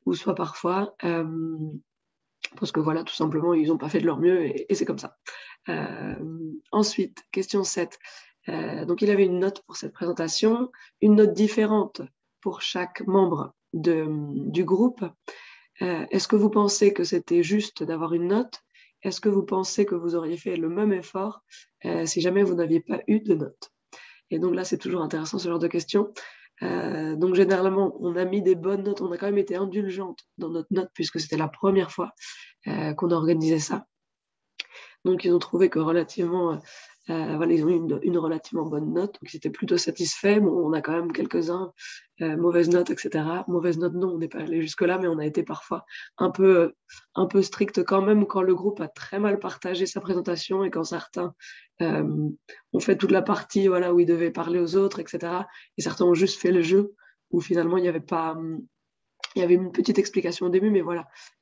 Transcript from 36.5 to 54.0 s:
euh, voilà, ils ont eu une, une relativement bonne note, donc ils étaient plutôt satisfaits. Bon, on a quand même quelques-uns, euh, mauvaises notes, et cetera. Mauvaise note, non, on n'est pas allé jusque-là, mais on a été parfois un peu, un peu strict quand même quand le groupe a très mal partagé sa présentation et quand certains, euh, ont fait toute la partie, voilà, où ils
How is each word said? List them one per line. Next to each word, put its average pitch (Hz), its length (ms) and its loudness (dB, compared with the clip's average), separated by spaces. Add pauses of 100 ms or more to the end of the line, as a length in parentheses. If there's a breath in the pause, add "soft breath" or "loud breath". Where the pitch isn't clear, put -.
euh, 160 260 -4
voilà, 165 160 0
ils 156 140 2
ont - 20 2
eu 175 80 4
une, 160 280 -2
une 175 140 0
relativement 160 480 -4
bonne 156 280 -4
note, 190 280 -4
donc - 120 -18
ils - 20 -12
étaient 147 140 -6
plutôt - 280 0
satisfaits. 196 640 0
Bon, 175 300 2
on - 20 0
a 156 100 -2
quand 151 120 -4
même 170 180 -2
quelques-uns, 170 640 -4 (480 loud breath)
euh, 160 160 -2
mauvaises 170 320 4
notes, 175 200 4
et - 80 -2
cetera. 160 520 -2
Mauvaise 175 280 0
note, 170 160 -2
non, 180 200 -2
on 165 40 -4
n'est 160 120 -4
pas - 100 -12
allé 160 220 -2
jusque-là, 175 380 0
mais 180 100 0
on 160 80 -2
a 151 80 -4
été 156 180 0
parfois 160 400 -8 (340 loud breath)
un 185 140 2
peu, 185 420 6 (420 loud breath)
un 185 100 2
peu 196 160 4
strict 190 420 0
quand 196 180 2
même 208 240 4
quand 190 160 -2
le 185 140 4
groupe 202 240 -2
a 165 80 -6
très - 320 -10
mal 202 200 0
partagé 185 460 -4
sa 190 140 -6
présentation 180 640 -2
et 185 60 0
quand 165 160 -4
certains, 175 500 -8 (460 loud breath)
euh, 156 480 0 (420 loud breath)
ont - 80 0
fait 196 160 4
toute 196 160 2
la 190 100 4
partie, - 460 0
voilà, 180 260 4
où 175 60 8
ils 175 60 6